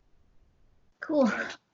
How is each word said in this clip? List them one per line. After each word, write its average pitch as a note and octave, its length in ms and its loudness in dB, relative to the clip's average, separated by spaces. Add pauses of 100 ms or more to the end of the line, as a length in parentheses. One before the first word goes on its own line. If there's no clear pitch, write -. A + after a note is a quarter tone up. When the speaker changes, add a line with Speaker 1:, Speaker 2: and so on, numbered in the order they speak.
(1000)
Speaker 1:
Cool. D4 260 2
Speaker 2:
Uh, - 220 -2 (260)